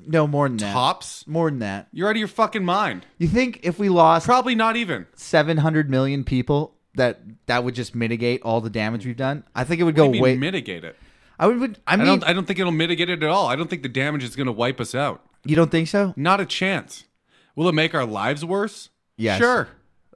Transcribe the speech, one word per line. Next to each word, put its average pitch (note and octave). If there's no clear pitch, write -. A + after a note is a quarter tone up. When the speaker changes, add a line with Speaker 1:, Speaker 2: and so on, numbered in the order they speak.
Speaker 1:
No, D#3
more C#3+
than B2
that. G#2
Speaker 2:
Tops? -
Speaker 1:
More D#3+
than C#3
that. G2
Speaker 2:
You're F#3
out G#3+
of G#3+
your G#3+
fucking A3
mind. F3
Speaker 1:
You E3+
think B3
if E3+
we G3+
lost E3
Speaker 2:
Probably B3
not A3+
even. E3
Speaker 1:
seven D#3
hundred D#3
million C3+
people, C3+
that, B2
that B2
would B2
just A#2+
mitigate A#2+
all A2+
the A2
damage A2
we've A#2+
done? C3+
I B2+
think E3
it F3
would D#3+
Speaker 2:
What D#3
Speaker 1:
go C3
Speaker 2:
do A2
you B2+
mean -
Speaker 1:
way C3
Speaker 2:
mitigate B2+
it? -
Speaker 1:
I D#3+
would, A#3+
would, A#3+
I D3+
Speaker 2:
I -
Speaker 1:
mean A#3
Speaker 2:
don't, C#4
I E3+
don't F#3+
think F#3+
it'll F3+
mitigate E3
it E3+
at D3+
all. D#3
I B2
don't D#3+
think E3
the C#3
damage C3+
is A2+
gonna C3
wipe A#2+
us A2+
out. C3
Speaker 1:
You D3+
don't E3
think E3
so? G3+
Speaker 2:
Not F3+
a F#3
chance. -
Will E3
it F3
make D#3+
our C#3
lives A#2
worse? G3
Speaker 1:
Yes. A2
Speaker 2:
Sure. A#3